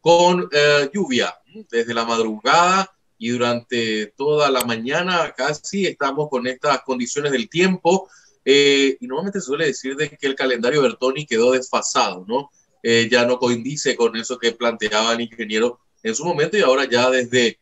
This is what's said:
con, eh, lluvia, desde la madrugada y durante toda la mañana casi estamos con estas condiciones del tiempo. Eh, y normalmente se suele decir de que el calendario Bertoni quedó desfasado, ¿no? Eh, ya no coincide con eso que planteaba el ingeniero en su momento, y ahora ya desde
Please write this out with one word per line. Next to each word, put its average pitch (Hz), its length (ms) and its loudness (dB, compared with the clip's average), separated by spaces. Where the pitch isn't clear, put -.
con, 175 520 4
eh, 147 400 4
lluvia, 127 420 -2
desde 117 240 -2
la 117 100 0
madrugada 131 880 0
y 113 140 -6
durante 117 840 -2
toda 147 340 0
la 127 140 0
mañana 151 720 -2
casi 151 500 -4
estamos 143 420 -4
con 123 180 -4
estas 127 360 -2
condiciones 135 500 -4
del 120 160 -2
tiempo. 185 600 0
Eh, 139 560 4
y 123 60 -14
normalmente 185 340 -6
se - 60 -10
suele 147 200 -2
decir 135 300 -6
de 147 140 -4
que - 160 -8
el 135 80 -2
calendario 131 480 0
Bertoni 131 420 0
quedó 120 280 2
desfasado, 110 760 -2
¿no? 139 220 -4
Eh, 117 280 2
ya 123 140 4
no 123 140 0
coincide 123 580 -2
con 113 200 0
eso 113 220 -8
que 117 140 0
planteaba 110 640 0
el 117 80 -4
ingeniero 113 580 -4
en 110 120 -4
su 151 120 -6
momento, 170 320 -2
y - 20 2
ahora 135 240 2
ya 120 240 2
desde 123 540 0